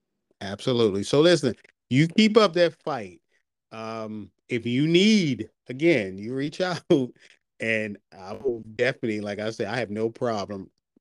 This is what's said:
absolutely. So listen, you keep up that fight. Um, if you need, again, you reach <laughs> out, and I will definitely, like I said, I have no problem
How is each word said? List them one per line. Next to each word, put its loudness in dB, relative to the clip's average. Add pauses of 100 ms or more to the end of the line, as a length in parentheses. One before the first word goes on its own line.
(420)
absolutely. 0
So 2
listen, 4 (340)
you 4
keep 4
up 6
that 4
fight. -8 (500)
Um, -10 (160)
if -6
you 0
need, 4 (180)
again, 0
you -10
reach -6
<laughs> -
out, -4 (760)
and -4 (200)
I -14
will -6 (120)
definitely, -2
like -6
I -6
said, -6
I -6
have -4
no -2
problem -6 (300)